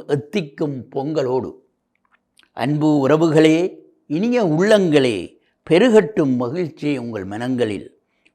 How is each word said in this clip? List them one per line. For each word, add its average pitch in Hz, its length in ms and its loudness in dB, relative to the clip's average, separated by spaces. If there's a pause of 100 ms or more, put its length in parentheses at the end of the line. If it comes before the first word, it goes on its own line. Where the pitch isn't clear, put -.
எத்திக்கும் 147 760 -6 (120)
பொங்கலோடு. 131 560 -4 (1000)
அன்பு 151 560 0
உறவுகளே, 160 680 2 (300)
இனிய 220 380 -2
உள்ளங்களே, 151 920 2 (320)
பெருகட்டும் 180 680 4
மகிழ்ச்சி 143 640 -4
உங்கள் 113 300 -8
மனங்களில். 113 600 -4 (480)